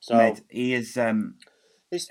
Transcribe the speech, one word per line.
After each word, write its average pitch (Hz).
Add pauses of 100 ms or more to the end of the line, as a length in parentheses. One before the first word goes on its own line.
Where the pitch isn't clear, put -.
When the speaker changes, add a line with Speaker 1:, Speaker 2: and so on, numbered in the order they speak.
Speaker 1:
So 120
Speaker 2:
mate, 113
he 123
is, 117
um, 110 (540)
Speaker 1:
It's, -